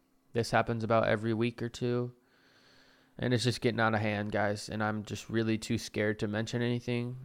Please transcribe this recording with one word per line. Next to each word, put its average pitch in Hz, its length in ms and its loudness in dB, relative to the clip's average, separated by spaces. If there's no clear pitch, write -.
This 117 180 0
happens 113 320 2
about 110 240 4
every 110 280 2
week 117 260 -2
or 120 80 -4
two. 123 420 -2
And 127 160 2
it's 113 100 2
just 123 160 2
getting 113 200 2
out 110 120 4
of 107 80 2
hand, 104 320 0
guys. 104 380 -2
And 107 120 -2
I'm 107 220 -2
just - 240 -8
really 110 300 2
too 113 180 -2
scared 107 440 0
to 110 60 0
mention 113 360 -2
anything, 120 640 -2